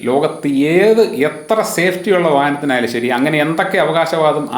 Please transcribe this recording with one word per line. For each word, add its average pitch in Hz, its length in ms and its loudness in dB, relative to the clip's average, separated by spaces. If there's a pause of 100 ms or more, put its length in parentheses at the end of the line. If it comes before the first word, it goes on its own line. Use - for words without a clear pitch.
ലോകത്ത് 147 400 -2 (300)
ഏത് 220 240 4 (260)
എത്ര - 280 -4 (200)
സേഫ്റ്റിയുള്ള 180 600 0
വാഹനത്തിനായാലും 139 600 0
ശരി, 120 220 -2
അങ്ങനെ 151 260 0
എന്തൊക്കെ 185 400 -2
അവകാശവാദം 156 600 0 (140)